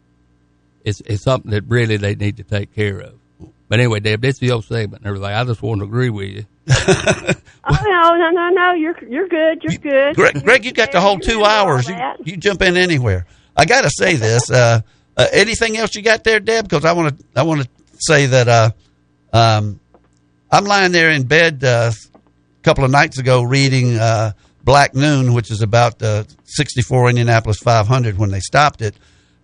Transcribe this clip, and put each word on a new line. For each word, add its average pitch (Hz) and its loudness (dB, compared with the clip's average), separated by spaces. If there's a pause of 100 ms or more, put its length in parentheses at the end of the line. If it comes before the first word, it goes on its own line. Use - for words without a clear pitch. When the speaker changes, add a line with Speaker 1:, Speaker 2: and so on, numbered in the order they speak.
(840)
Speaker 1:
it's, 107 -6
it's 104 -8
something 127 -2
that 104 -2
really 113 0
they 101 -2
need 104 -4
to 101 -18
take 104 -6
care 101 -4
of. 95 -18 (560)
But 107 2
anyway, 113 2
Deb, 107 -2
this 135 0
is - -12
your 123 -2
segment 113 -8
and 101 -8
everything. 98 -6
I 113 -2
just 120 -6
want 113 -4
to 110 -6
agree 120 -2
with 101 -8
you. 104 -14 (220)
Speaker 2:
<laughs> - 0 (380)
Speaker 3:
Oh, - 2
no, 339 2
no, 330 0
no, 349 -2
no! 359 2
You're, 330 -4 (100)
you're 302 -6
good. 320 -2
You're 311 -4
Speaker 2:
You, - -6
Speaker 3:
good. 285 0
Speaker 2:
Greg, - 2
Speaker 3:
You're 139 -6
Speaker 2:
Greg, 226 2
you 247 -6
got 226 0
the 226 -2
Speaker 3:
good. 175 2
Speaker 2:
whole 202 2
Speaker 3:
You 175 -6
Speaker 2:
two - -2 (140)
Speaker 3:
handled 202 4
all 208 2
Speaker 2:
hours. 131 0
You, 180 -8
Speaker 3:
that. 247 -10
Speaker 2:
you 185 -10
jump 190 -2
in 180 2
anywhere. 123 0 (280)
I - 4
gotta 233 2
say 185 0
this. 113 0
Uh, 117 4 (380)
uh, 123 2
anything 220 0
else 220 -4
you 214 -10
got 220 -2
there, 220 2
Deb? 220 -2
'Cause 151 -2
I 165 2
wanna, 160 -2 (200)
I 127 0
wanna 151 -2 (340)
say 143 2
that, 123 4
uh, 113 4 (640)
um, 107 2 (720)
I'm 185 4
lying 196 2
there 165 4
in 143 0
bed, 151 2
uh, 117 2
a - -20
couple 143 2
of 127 0
nights 139 2
ago 127 2
reading, 127 2
uh, 110 0 (320)
Black 139 4
Noon, 135 2
which 120 -2
is 104 -6
about 117 0
the 107 -4 (200)
sixty-four 127 -2
Indianapolis 117 0
five 113 0
hundred 120 -2
when 101 -2
they 98 -6
stopped 143 0
it. 107 -6 (480)